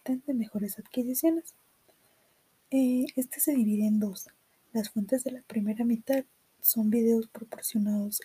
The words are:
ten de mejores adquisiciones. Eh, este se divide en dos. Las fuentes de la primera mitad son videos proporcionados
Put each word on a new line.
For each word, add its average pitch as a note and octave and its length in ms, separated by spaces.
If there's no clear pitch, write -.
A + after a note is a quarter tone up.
ten C4 240
de C#4+ 60
mejores G#3 440
adquisiciones. B3+ 760
Eh, B3+ 360
este C4 240
se D4+ 140
divide G#3+ 320
en G#3+ 140
dos. G3+ 280
Las G#3+ 160
fuentes A3+ 340
de B3+ 80
la B3+ 100
primera G#3+ 440
mitad A#3+ 380
son G#3+ 280
videos A3+ 380
proporcionados G#3 960